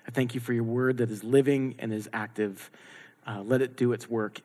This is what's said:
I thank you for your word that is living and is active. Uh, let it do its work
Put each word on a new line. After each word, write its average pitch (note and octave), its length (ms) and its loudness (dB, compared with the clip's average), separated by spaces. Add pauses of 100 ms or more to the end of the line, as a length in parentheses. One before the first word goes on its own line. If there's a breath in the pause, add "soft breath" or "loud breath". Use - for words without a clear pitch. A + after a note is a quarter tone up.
I - 20 -10
thank A#2+ 240 -2
you B2+ 60 -6
for A#2+ 140 -2
your A#2 100 0
word B2+ 320 2
that A#2 140 0
is G#2 120 -8
living C3 560 4
and A2 140 -4
is G#2+ 220 -4
active. G#2+ 560 -4 (540 loud breath)
Uh, G2+ 180 -6
let B2+ 180 2
it B2 160 -2
do A#2+ 160 2
its - 160 -6
work A2 360 -2